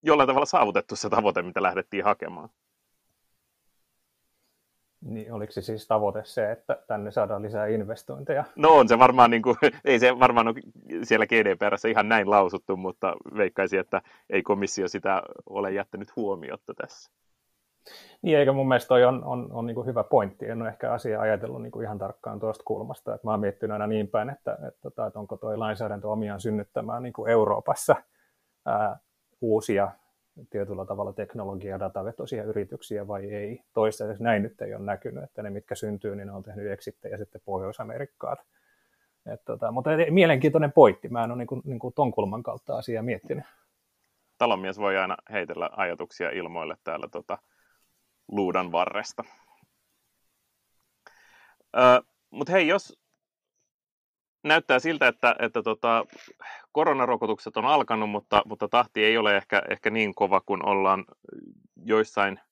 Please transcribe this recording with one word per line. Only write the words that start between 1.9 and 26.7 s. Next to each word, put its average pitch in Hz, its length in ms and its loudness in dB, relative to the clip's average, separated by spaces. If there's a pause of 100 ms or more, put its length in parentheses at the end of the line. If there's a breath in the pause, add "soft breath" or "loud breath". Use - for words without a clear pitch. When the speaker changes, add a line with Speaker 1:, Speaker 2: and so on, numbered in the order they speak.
Speaker 1:
hakemaan? 90 440 -4 (2500)
Speaker 2:
Niin, 113 320 -12
oliko 107 200 -10
se 98 100 -8
siis 107 240 -10
tavoite 107 380 0
se, 107 280 -4
että - 340 -6
tänne 104 240 -6
saadaan 104 320 -2
lisää 107 240 -4
investointeja? 113 760 -6 (120)
Speaker 1:
No 151 120 4
on 143 200 10
se 117 100 6
varmaan, 127 320 10
niinku, 117 260 2 (140)
<laughs> - 140 -20
ei 135 140 6
se 127 200 6
varmaan 120 300 6
ole 113 60 -2 (480)
siellä 110 240 2
G - 40 -6
D 101 260 4
P 87 60 -4
R:ssä 104 260 0
ihan 107 200 2
näin 107 220 4
lausuttu, 98 460 2
mutta 92 400 -6 (200)
veikkaisin, 95 440 0
että 92 220 -4 (280 soft breath)
ei 95 120 0
komissio 98 460 -2
sitä 95 340 -2 (240)
ole 98 260 -6
jättänyt 98 440 -10
huomiotta 95 580 -8
tässä. - 380 -16 (1120 loud breath)
Speaker 2:
Niin, 156 160 4
eikä 135 140 4
mun 135 160 0
mielestä 135 200 2
toi 123 160 8
on, 123 200 2
on, 123 280 -8
on 117 140 -6
niinku 117 180 -8
hyvä 117 200 -2
pointti. 107 420 -2
En 113 160 -8
ole 113 60 -6
ehkä 113 240 -8
asiaa 110 300 -4
ajatellut 110 400 -4
niinku 113 180 -14
ihan 107 180 -10
tarkkaan 101 420 -12
tuosta 110 240 -8
kulmasta. - 500 -8
Et 107 100 -16
mä 113 60 -4
oon 104 100 0
miettinyt 104 320 -4
aina 104 140 -6
niin 107 220 -2
päin, 110 220 -4
että, - 280 -8 (100)
et - 120 -20
tota, 120 260 -10
et - 100 -12
onko 104 200 -12
toi 107 200 -8
lainsäädäntö 107 520 -6
omiaan 107 320 -6
synnyttämään 110 640 -6